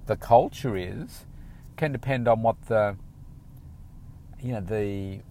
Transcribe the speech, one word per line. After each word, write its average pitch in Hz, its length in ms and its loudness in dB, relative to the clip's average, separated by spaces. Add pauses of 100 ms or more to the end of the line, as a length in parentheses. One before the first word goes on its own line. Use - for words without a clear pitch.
the 107 100 2
culture 120 580 6
is, 95 500 -6 (520)
can 151 160 0
depend 123 340 0
on 113 140 8
what 113 240 2
the, 104 320 4 (1400)
you 123 100 -4
know, 110 100 -2
the 98 680 -2